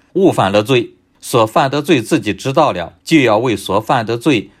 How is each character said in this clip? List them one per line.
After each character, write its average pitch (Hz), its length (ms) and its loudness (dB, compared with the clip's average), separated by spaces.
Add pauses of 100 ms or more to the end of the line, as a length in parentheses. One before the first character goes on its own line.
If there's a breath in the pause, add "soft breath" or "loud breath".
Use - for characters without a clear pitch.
(140 soft breath)
误 175 180 2
犯 110 180 0
了 104 140 2
罪， 120 300 -2 (260)
所 117 260 0
犯 139 240 0
的 143 120 -4
罪 143 200 0
自 127 200 -2
己 101 120 -4
知 135 200 -8
道 139 180 2
了， 87 220 -8 (100)
就 165 160 2
要 113 180 2
为 123 160 0
所 98 280 -4
犯 120 240 -2
的 113 120 -4
罪 117 320 -2 (100)